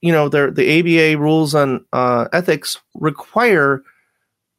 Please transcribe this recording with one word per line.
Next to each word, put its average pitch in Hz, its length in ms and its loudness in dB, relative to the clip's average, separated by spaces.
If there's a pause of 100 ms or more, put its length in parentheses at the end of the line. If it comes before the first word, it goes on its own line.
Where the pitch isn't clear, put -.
you 170 100 0
know, 151 160 2
the, 143 240 0
the 147 160 0
A 156 140 2
B 170 180 2
A 156 160 2
rules 151 400 0
on, 139 380 -2
uh, 123 400 0
ethics 175 440 -4 (180)
require 151 880 -2 (760)